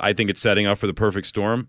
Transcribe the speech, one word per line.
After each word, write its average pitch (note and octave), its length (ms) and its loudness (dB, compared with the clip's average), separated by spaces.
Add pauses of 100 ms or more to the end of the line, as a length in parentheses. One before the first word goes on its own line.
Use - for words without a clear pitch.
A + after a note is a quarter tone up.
I G#2 120 2
think G#2 160 0
it's G2 120 -2
setting G#2 240 2
up G2+ 120 2
for G#2+ 100 -2
the F#2 60 0
perfect G2+ 340 -2
storm, A2 420 -2